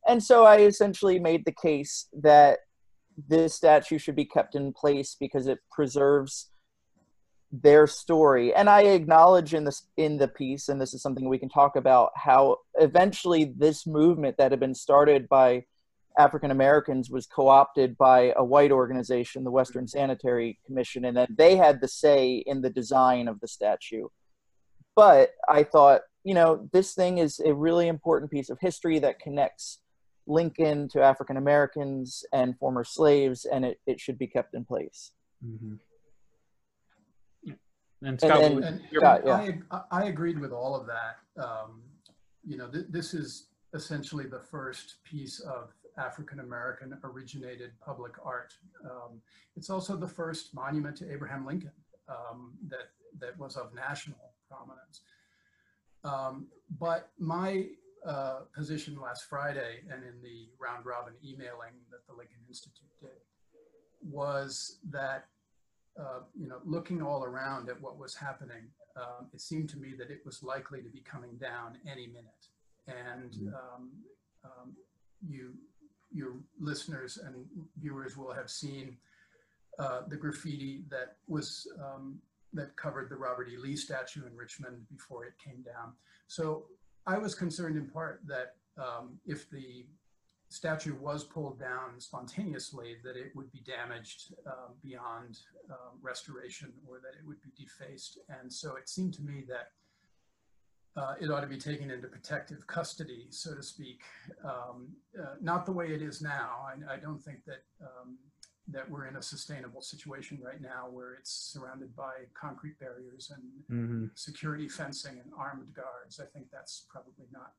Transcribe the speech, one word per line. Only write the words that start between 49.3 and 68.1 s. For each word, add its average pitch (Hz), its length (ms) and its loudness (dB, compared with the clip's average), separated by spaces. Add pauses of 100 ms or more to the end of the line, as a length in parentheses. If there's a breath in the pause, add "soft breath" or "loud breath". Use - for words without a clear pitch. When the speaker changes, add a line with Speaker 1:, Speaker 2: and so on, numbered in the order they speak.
Speaker 3:
it's 165 140 -18
also 190 260 -10
the 175 120 -12
first 160 460 -14
monument 143 420 -10
to 165 140 -20
Abraham 135 360 -16
Lincoln, 147 260 -12 (360)
um, 120 440 -20 (160)
that, 127 220 -18 (280)
that 123 200 -18
was 139 180 -18
of 123 180 -16
national 135 580 -16 (180)
prominence. 131 500 -20 (1040)
Um, 135 440 -14 (300)
but 165 400 -8
my, 190 500 -8 (380)
uh, 135 340 -12 (140)
position 147 460 -14
last 123 240 -18
Friday 139 560 -12 (100)
and 127 140 -20
in 123 180 -20
the 117 260 -20 (120)
round 120 260 -16
robin 120 280 -16 (100)
emailing 123 480 -20 (180)
that 120 160 -20
the 135 60 -20
Lincoln 117 340 -20
Institute - 440 -20 (100)
did 135 80 -20 (920)
was 143 800 -12 (120)
that, 135 360 -12 (720)
uh, 131 220 -16 (180)
you 156 80 -16
know, 127 180 -20
looking 170 380 -12
all 143 220 -8
around 127 440 -14
at 123 120 -16
what 131 180 -20
was 131 160 -20